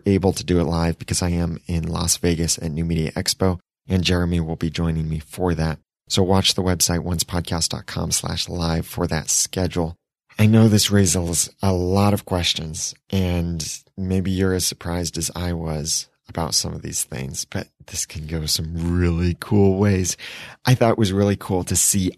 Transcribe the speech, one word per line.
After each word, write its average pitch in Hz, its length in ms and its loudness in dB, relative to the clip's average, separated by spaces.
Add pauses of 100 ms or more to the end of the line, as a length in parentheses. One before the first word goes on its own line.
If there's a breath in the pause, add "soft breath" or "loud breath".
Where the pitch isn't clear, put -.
able 95 280 4
to - 100 -6
do 87 160 2
it 82 60 2
live, 82 340 0
because - 220 -4
I 87 80 0
am 85 380 -2
in 82 200 -2
Las 82 300 -2
Vegas 82 400 0
at 82 140 -6
New 82 140 -2
Media 82 260 0
Expo, 90 480 -2 (280)
and 92 160 0
Jeremy 87 360 2
will 82 160 -2
be 82 140 -2
joining 80 400 -2
me 78 100 -2
for 90 360 -2
that. 80 240 -2 (280)
So - 160 2
watch 95 300 4
the 95 100 -2
website, 87 400 0
oncepodcast 87 640 -4
dot - 180 -10
com 82 240 -4
slash - 360 -4
live, 82 380 -2
for 87 220 -2
that 80 220 -4
schedule. 87 640 -2 (420)
I 107 80 4
know 110 220 8
this 104 240 4
raises 90 580 2 (120)
a 98 120 2
lot 98 400 4
of 101 120 -2
questions, 80 680 -4 (160)
and 87 580 -2 (300)
maybe 95 340 -2
you're 92 220 2
as 90 120 0
surprised 87 520 -4
as 80 180 -4
I 87 180 -4
was 78 540 -4 (220)
about 82 240 -4
some - 200 -2
of 78 100 -12
these - 200 -6
things, 67 420 -8
but - 220 -8 (200)
this - 180 -8
can 78 220 -12
go 80 180 -4
some 85 540 -2
really 87 400 2
cool 98 380 4
ways. 95 380 2 (500 loud breath)
I 123 100 6
thought 117 160 4
it - 60 2
was 104 140 2
really 101 240 2
cool 92 300 -2
to 92 100 -2
see 92 420 2